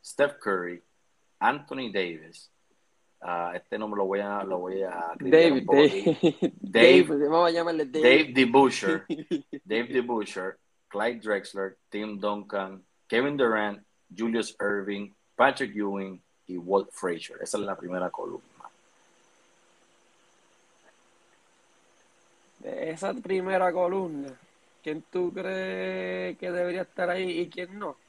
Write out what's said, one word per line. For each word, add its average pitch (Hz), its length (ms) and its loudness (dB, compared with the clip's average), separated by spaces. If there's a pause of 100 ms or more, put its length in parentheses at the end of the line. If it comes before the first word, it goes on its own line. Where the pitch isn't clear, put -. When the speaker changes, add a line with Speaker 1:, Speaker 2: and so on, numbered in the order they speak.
Speaker 1:
Steph 143 320 0
Curry, 87 420 -4 (560)
Anthony 131 540 -2
Davis, 85 580 -6 (720)
ah, 87 340 -6
este 98 240 -8
nombre 107 200 -6
lo 98 80 0
voy 98 140 -2
a, 101 220 -4
lo 95 180 -4
voy 92 220 -6
a 87 360 -6
criticar 123 220 6
Speaker 2:
David, 151 200 6
Speaker 1:
un 113 60 -10
poco 123 120 6
aquí. 151 240 6
Speaker 2:
David, 165 540 2
<laughs> - 40 -20
Speaker 1:
Dave, 117 440 8
Speaker 2:
Dave, 147 240 0
vamos 170 200 4
a - 40 4
llamarle 165 340 0
Dave. 123 220 4
Speaker 1:
Dave 139 240 6
DeBusschere, 120 760 4
Speaker 2:
<laughs> 147 580 -8
Speaker 1:
Dave 117 240 -4
DeBusschere, 113 680 -4 (320)
Clyde 110 320 -4
Drexler, 98 560 -6 (140)
Tim 104 280 -8
Duncan, 98 640 -6 (240)
Kevin 139 300 0
Durant, 107 480 0 (320)
Julius 113 420 -2
Erving, 101 560 -6 (220)
Patrick 131 400 2
Ewing 98 440 -6 (260)
y 90 100 -10
Walt 92 360 0
Frazier. - 500 -8
Esa - 160 -6
es 104 60 -4
la 98 120 -6
primera 90 340 -6
columna. - 320 -12 (4000)
Speaker 2:
De - 300 -6
esa 190 240 -6
primera 185 580 0
columna, 175 560 -2 (540)
¿quién 156 280 -6
tú 180 220 -2
crees 185 1040 -6
que 180 120 -6
debería 180 320 -2
estar 180 260 -4
ahí 180 320 -2
y 175 80 -4
quién 180 300 -12
no? 175 180 -10 (120)